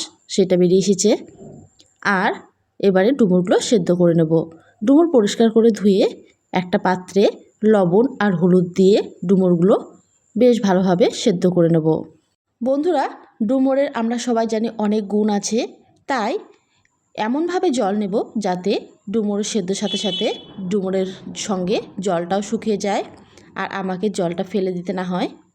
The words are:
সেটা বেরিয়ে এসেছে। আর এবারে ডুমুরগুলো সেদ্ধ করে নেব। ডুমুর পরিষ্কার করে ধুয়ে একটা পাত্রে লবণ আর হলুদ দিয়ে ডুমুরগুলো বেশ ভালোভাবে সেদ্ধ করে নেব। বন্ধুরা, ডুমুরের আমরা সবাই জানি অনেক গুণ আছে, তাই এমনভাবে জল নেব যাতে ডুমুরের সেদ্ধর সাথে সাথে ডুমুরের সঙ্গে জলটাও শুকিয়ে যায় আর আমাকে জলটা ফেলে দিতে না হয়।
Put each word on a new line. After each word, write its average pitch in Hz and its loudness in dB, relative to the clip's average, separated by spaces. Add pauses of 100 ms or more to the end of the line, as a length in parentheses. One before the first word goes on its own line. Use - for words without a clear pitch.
(340)
সেটা 185 2
বেরিয়ে 180 4
এসেছে। 202 2 (1080)
আর 214 0 (500)
এবারে 190 4
ডুমুরগুলো 180 2 (120)
সেদ্ধ 180 2 (120)
করে 170 4
নেব। 160 0 (500)
ডুমুর 285 4
পরিষ্কার 226 2
করে 226 6 (100)
ধুয়ে 202 4 (480)
একটা 180 -2
পাত্রে 185 0 (500)
লবণ 190 4 (200)
আর 202 0
হলুদ 180 4 (120)
দিয়ে 190 6 (300)
ডুমুরগুলো 185 4 (600)
বেশ 240 4 (120)
ভালোভাবে 185 2 (160)
সেদ্ধ 185 0 (120)
করে 170 4
নেব। 160 0 (760)
বন্ধুরা, 285 -2 (440)
ডুমুরের 269 0 (100)
আমরা 233 -4 (100)
সবাই 226 0
জানি 220 -2 (160)
অনেক 214 0 (100)
গুণ 214 0 (100)
আছে, 214 -2 (500)
তাই 247 -2 (840)
এমনভাবে 349 -2 (100)
জল 202 0
নেব 196 -4 (300)
যাতে 185 -2 (400)
ডুমুরের 208 -2
সেদ্ধর 196 -4
সাথে 196 -4
সাথে 190 -4 (440)
ডুমুরের 190 -2 (380)
সঙ্গে 185 -2 (300)
জলটাও 180 -2
শুকিয়ে 214 -4
যায় 196 -4 (560)
আর 196 -8 (120)
আমাকে 185 -4 (120)
জলটা 175 -4
ফেলে 190 -2
দিতে 180 -6
না 185 -6
হয়। 185 -4 (260)